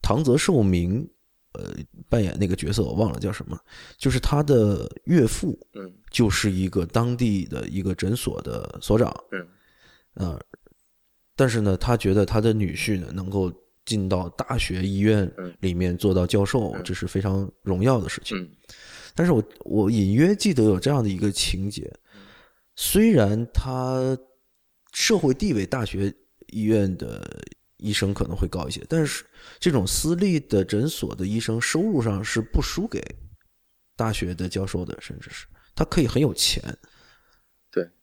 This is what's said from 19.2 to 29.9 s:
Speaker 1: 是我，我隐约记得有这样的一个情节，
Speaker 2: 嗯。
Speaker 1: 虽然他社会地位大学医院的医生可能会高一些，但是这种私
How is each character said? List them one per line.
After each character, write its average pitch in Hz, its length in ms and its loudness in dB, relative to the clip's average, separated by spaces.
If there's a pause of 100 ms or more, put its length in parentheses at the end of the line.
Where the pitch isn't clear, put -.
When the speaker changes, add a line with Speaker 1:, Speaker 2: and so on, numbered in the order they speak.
Speaker 1:
是 175 60 6
我， 107 100 4 (220)
我 104 260 2
隐 101 220 2
约 165 200 6
记 202 200 2
得 120 100 4
有 98 160 4
这 131 100 0
样 139 140 2
的 104 60 0
一 95 80 -4
个 104 120 0
情 95 400 -2
节， - 140 -10 (320)
Speaker 2:
嗯。 - 60 -20 (560)
Speaker 1:
虽 220 340 4
然 113 420 4
他 131 640 0 (760)
社 - 240 2
会 135 160 4
地 139 200 0
位 98 120 0
大 127 180 -2
学 98 300 -2 (340)
医 110 140 -8
院 104 340 4
的 50 480 -12 (340)
医 104 160 -6
生 98 200 0
可 - 120 0
能 87 100 -6
会 92 120 -2
高 85 200 -6
一 - 40 -8
些， - 180 -10
但 160 160 2
是 - 180 -6 (360)
这 175 120 2
种 110 140 2
私 160 300 0